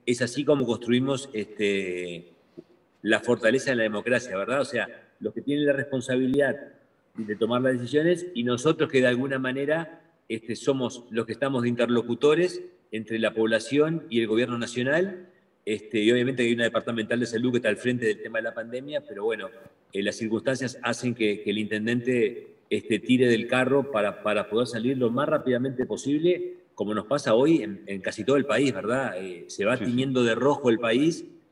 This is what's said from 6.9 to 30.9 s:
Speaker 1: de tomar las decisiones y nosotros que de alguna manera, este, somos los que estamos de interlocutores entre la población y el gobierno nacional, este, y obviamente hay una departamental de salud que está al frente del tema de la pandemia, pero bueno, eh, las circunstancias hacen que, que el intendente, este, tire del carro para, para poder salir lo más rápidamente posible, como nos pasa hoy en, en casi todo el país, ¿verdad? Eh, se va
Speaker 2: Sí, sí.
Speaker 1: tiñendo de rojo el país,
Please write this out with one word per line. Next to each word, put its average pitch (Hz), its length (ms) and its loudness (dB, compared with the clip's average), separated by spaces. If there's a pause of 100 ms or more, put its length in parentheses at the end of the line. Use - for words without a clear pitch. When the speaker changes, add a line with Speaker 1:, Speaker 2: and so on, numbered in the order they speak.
Speaker 1:
de 107 200 -6
tomar 117 260 0
las 131 120 2
decisiones 147 600 0
y 120 100 -4
nosotros 135 480 0
que 131 100 4
de 123 60 6
alguna 131 320 0
manera, 143 600 -2 (260)
este, 113 280 -6
somos 131 560 -2
los 113 160 -2
que 113 60 -6
estamos 135 300 0
de 120 60 2
interlocutores 120 920 2 (300)
entre 110 280 -6
la 110 140 0
población 127 760 2
y 117 120 2
el 113 60 0
gobierno 120 300 2
nacional, 143 720 -2 (360)
este, 107 340 -2
y 110 120 6
obviamente 123 320 2
hay 120 100 4
una 117 120 2
departamental 113 540 -2
de 120 60 0
salud 113 260 0
que 120 60 2
está 120 120 2
al 104 80 0
frente 123 280 0
del 104 160 0
tema 113 160 -6
de 110 60 -2
la 113 100 -6
pandemia, 127 540 -8
pero 101 160 -8
bueno, 104 260 -2 (420)
eh, 98 120 -2
las 101 120 -2
circunstancias 120 680 -2
hacen 120 320 -2
que, 104 260 0
que - 80 -2
el 104 80 0
intendente, 113 1000 -2 (140)
este, 107 300 -2
tire 127 280 4
del 117 200 2
carro 127 440 2
para, 104 320 -2
para 104 260 0
poder 117 180 0
salir 120 300 -2
lo 123 120 2
más 139 200 0
rápidamente 127 560 0
posible, 156 720 -2 (160)
como 104 200 -4
nos 107 120 -2
pasa 139 280 0
hoy 139 300 6
en, 101 220 -8
en 98 160 -8
casi 101 220 -6
todo 135 120 4
el 139 100 2
país, 123 280 2
¿verdad? 110 440 -2
Eh, 92 300 -10
se - 180 -4
va 123 120 2
Speaker 2:
Sí, 107 80 -4
sí. 123 60 0
Speaker 1:
tiñendo 127 320 2
de 117 120 4
rojo 131 340 2
el 113 100 4
país, 135 460 2 (260)